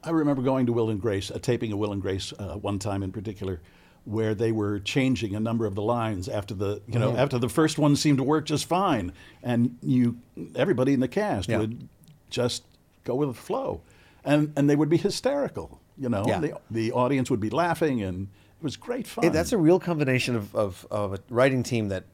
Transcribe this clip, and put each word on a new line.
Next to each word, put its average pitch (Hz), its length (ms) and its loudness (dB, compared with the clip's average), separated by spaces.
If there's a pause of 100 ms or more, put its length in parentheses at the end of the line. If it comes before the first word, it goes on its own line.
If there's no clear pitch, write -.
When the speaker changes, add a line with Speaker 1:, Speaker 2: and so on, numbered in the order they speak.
Speaker 1:
I 165 80 -4
remember 147 300 2
going 131 260 2
to 120 60 2
Will 113 160 2
and 104 120 -2
Grace, 98 300 -2
uh, 104 80 -6
taping 117 340 0
of 98 60 -4
Will 104 120 0
and 101 100 -4
Grace, 95 380 -4
uh, 92 160 -8
one 101 240 -4
time 98 240 -4
in 92 80 -6
particular, 95 480 -8 (460)
where 110 280 0
they 110 180 0
were 104 280 0
changing 117 560 0
a 104 40 -4
number 113 260 -2
of 98 100 -2
the 107 60 -4
lines 110 480 -2
after 107 240 -6
the, 101 340 -2
you 113 100 -2
know, 110 120 4
Speaker 2:
Mm-hmm. 123 100 0
Speaker 1:
after 135 180 2
the 120 120 0
first 156 280 2
one 147 180 6
seemed 143 240 4
to 135 40 0
work 151 220 2
just 147 200 -2
fine, 160 460 0 (320)
and 120 400 0
you, 123 340 2 (380)
everybody 135 380 2
in 127 80 2
the 131 80 0
cast 175 400 -2
Speaker 2:
Yeah. 110 100 2
Speaker 1:
would 110 280 -4 (420)
just - 340 -2 (400)
go 123 120 -4
with 143 140 0
the 120 40 -6
flow, 233 480 -6 (420)
and, 151 320 2
and 143 140 4
they 147 60 6
would 151 140 2
be 165 80 4
hysterical, 240 840 -2 (160)
you 131 120 -4
know, 104 160 0
Speaker 2:
Yeah. 104 140 2
Speaker 1:
the, 147 140 -2 (180)
the 113 220 0
audience 123 360 2
would 120 120 0
be 107 80 -2
laughing, 151 520 0
and 95 260 -4 (320)
it - 40 -14
was 143 140 -6
great 247 300 -6
fun. - 180 -2
Speaker 2:
It, 170 80 4
that's 160 180 0
a 240 60 2
real 170 220 6
combination 131 560 0
of, 101 200 -4
of, 104 340 -2
of 104 240 -4
a 95 60 -6 (100)
writing 127 340 4
team 113 260 -2
that 95 240 -6